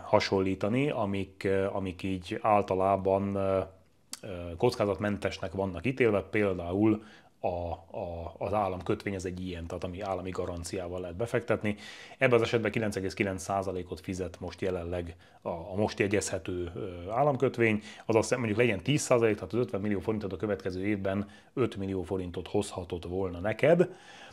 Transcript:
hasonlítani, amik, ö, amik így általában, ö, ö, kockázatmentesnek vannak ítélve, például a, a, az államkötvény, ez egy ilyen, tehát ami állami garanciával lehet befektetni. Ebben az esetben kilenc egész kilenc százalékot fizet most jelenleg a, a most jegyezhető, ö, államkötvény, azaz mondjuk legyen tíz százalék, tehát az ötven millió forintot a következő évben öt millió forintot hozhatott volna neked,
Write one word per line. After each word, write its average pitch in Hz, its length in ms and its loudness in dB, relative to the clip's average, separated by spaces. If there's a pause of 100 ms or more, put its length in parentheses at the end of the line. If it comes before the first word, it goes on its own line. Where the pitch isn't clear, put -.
hasonlítani, 101 840 2
amik, 98 540 -4
ö, 98 280 2
amik 95 320 -6
így 95 380 -4
általában, 98 960 4
ö, 95 240 2 (640)
ö, 117 60 -12 (300)
kockázatmentesnek 101 960 2
vannak 95 320 -2
ítélve, 117 360 4
például 101 840 2 (380)
a, - 60 -2 (500)
a, 85 400 -8
az 110 160 -4
államkötvény, 101 600 0
ez 92 120 -4
egy 92 200 -6
ilyen, 85 220 -6
tehát 90 160 -6
ami 92 180 -6
állami 92 280 -4
garanciával 90 680 -6
lehet 90 160 -8
befektetni. 110 600 0 (420)
Ebben 120 180 6
az 113 60 8
esetben 110 300 2
kilenc 107 240 0
egész 95 180 -2
kilenc 95 280 0
százalékot 92 580 -2
fizet 90 400 -6
most 87 220 -10
jelenleg 87 540 -4 (260)
a, - 80 -6
a 90 260 -8
most 104 240 0
jegyezhető, 95 760 0
ö, 90 340 -8
államkötvény, 120 720 4 (240)
azaz 107 260 4
mondjuk 117 260 0
legyen 110 260 4
tíz 143 180 2
százalék, 113 340 4
tehát 95 180 -10
az 113 60 0
ötven 107 220 -2
millió 101 180 0
forintot 107 340 -2
a 95 40 -6
következő 95 480 -2
évben 98 440 0 (240)
öt 117 220 0
millió 95 280 -2
forintot 90 440 -6
hozhatott 92 580 -2
volna 90 340 -4
neked, 147 500 4 (440)